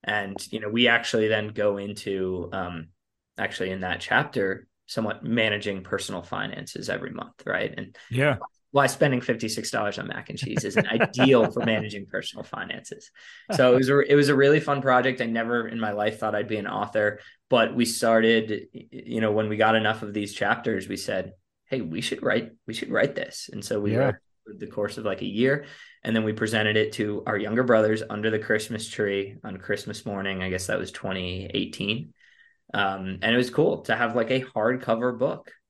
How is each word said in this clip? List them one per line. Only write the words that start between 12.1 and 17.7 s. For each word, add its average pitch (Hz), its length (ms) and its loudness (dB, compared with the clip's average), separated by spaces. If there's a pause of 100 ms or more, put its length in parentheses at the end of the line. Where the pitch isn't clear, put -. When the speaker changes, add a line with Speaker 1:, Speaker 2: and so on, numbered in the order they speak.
Speaker 1:
finances. - 680 -12 (420)
So 127 220 8
it - 20 8
was 131 140 4
a, 143 100 6
it 139 140 6
was 143 160 8
a 143 40 6
really 143 260 6
fun 143 200 0
project. 127 400 4
I 117 60 0
never 113 420 0
in 117 100 -8
my 107 140 -2
life 107 260 0
thought 107 160 -2
I'd 104 140 -2
be 107 80 -2
an 101 100 -6
author, 104 540 0 (300)
but 113 240 4